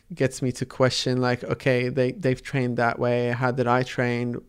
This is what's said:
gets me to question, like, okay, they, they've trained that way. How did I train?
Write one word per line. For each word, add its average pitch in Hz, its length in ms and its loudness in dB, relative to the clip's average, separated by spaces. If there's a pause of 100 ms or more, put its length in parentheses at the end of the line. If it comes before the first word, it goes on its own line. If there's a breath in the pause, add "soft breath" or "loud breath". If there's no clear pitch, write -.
(140)
gets - 260 0
me 127 120 0
to - 120 -6
question, 127 560 0
like, 123 240 0
okay, 127 460 0
they, 127 220 0
they've 131 300 -2
trained 123 360 -2
that 120 200 2
way. 120 300 0
How 123 220 0
did 123 160 0
I 123 160 4
train? 120 680 -2